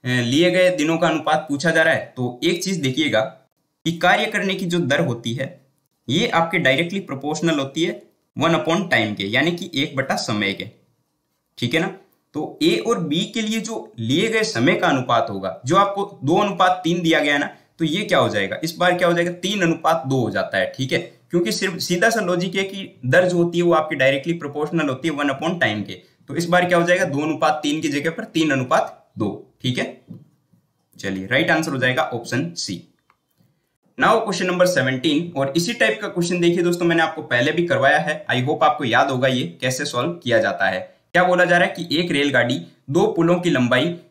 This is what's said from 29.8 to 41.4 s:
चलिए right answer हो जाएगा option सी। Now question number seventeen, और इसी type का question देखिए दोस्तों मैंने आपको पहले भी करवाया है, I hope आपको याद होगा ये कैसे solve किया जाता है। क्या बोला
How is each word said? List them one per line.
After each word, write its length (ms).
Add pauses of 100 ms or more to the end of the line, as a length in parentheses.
चलिए 280
right 240
answer 200
हो 60
जाएगा 260 (100)
option 440
सी। 240 (1160)
Now 220
question 300
number 180
seventeen, 520 (160)
और 220
इसी 160
type 280
का 60
question 320
देखिए 240
दोस्तों 220
मैंने 160
आपको 220
पहले 280
भी 160
करवाया 320
है, 280
I 140
hope 220
आपको 220
याद 260
होगा 160
ये 160 (180)
कैसे 240
solve 280
किया 260
जाता 300
है। 100 (340)
क्या 100
बोला 220